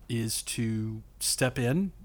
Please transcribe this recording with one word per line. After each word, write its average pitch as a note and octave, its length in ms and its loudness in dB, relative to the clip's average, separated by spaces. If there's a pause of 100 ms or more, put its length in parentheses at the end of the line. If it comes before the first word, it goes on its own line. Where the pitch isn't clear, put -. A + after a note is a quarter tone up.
is A2+ 340 0
to A2 580 -2 (180)
step - 400 2
in D3+ 320 2 (140)